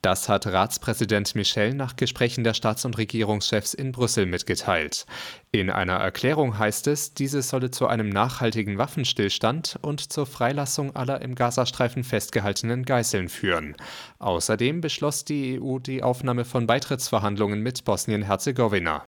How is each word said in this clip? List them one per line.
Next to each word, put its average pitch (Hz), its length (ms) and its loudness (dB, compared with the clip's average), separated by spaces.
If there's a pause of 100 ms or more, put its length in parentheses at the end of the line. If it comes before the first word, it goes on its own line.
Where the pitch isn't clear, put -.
Das 95 260 2
hat 104 200 2
Ratspräsident 104 880 2
Michel 110 400 2
nach 131 200 -6
Gesprächen 120 480 0
der 113 120 2
Staats- - 300 0
und 113 120 -2
Regierungschefs 107 760 0
in 135 160 -4
Brüssel 117 340 2
mitgeteilt. 87 800 0 (460)
In 95 180 2
einer 92 280 0
Erklärung 123 600 2
heißt 107 300 0
es, 147 260 -2
diese 139 300 -2
solle 127 260 -2
zu 127 160 0
einem 113 240 0
nachhaltigen 107 720 0
Waffenstillstand 123 1040 0
und 147 280 -6
zur 147 140 -2
Freilassung 139 720 -2
aller 131 260 -2
im 127 140 -8
Gazastreifen 123 680 0
festgehaltenen 113 800 0
Geiseln 113 460 0
führen. 80 460 0 (420)
Außerdem 110 640 2
beschloss 147 420 -2
die 139 300 -2
E 127 60 -4
U 131 180 -4
die 131 240 -4
Aufnahme 123 440 2
von 120 200 0
Beitrittsverhandlungen 107 960 2
mit 123 240 -4
Bosnien-Herzegowina. 101 1200 2 (100)